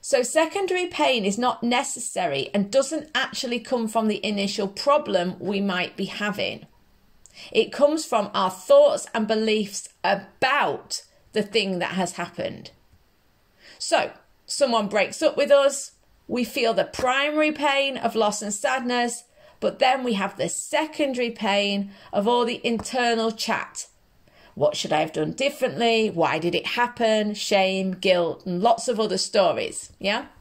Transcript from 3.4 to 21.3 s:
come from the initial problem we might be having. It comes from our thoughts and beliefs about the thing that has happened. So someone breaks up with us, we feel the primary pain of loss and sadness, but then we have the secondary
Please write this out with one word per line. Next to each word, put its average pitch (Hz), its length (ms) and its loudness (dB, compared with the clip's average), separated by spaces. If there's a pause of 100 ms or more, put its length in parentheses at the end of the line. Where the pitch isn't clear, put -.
come 240 300 -2
from 220 180 0
the 214 180 -2
initial 196 440 -2
problem 202 720 0
we 196 200 -2
might 180 360 -2
be 196 80 -4
having. 208 640 -6 (840)
It 226 220 0
comes 294 320 2
from 208 300 0
our 196 160 0
thoughts 277 640 4
and 220 120 0
beliefs 220 600 0 (160)
about 196 1000 0 (300)
the 214 100 0
thing 196 380 0
that 175 120 -4
has 175 200 -2
happened. - 580 -8 (1080)
So - 340 0 (320)
someone 226 440 0
breaks 196 340 0
up 311 140 2
with 277 140 2
us, 277 420 4 (360)
we 240 160 -2
feel 226 300 0
the 190 100 2
primary 285 680 0
pain 277 440 0
of 202 180 -4
loss 208 280 0
and 208 100 -6
sadness, 247 720 -2 (360)
but - 180 -2
then 262 260 4
we 240 100 0
have 196 220 -4
the - 120 -2
secondary 285 840 -2